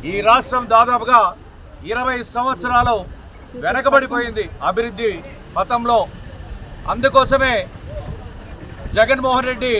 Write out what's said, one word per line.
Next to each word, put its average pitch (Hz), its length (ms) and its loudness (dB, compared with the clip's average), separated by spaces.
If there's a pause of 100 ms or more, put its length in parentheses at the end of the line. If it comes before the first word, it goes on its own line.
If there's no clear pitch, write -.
(120)
ఈ - 20 -6 (140)
రాష్ట్రం 254 360 4 (100)
దాదాపుగా 233 460 6 (720)
ఇరవై 254 240 -2 (160)
సంవత్సరాలు 240 640 2 (680)
వెనకబడిపోయింది 240 800 2 (260)
అభివృద్ధి 220 420 -2 (460)
పథంలో. 233 400 2 (960)
అందుకోసమే 262 600 2 (1400)
జగన్మోహన్ 254 520 4
రెడ్డి 254 300 -2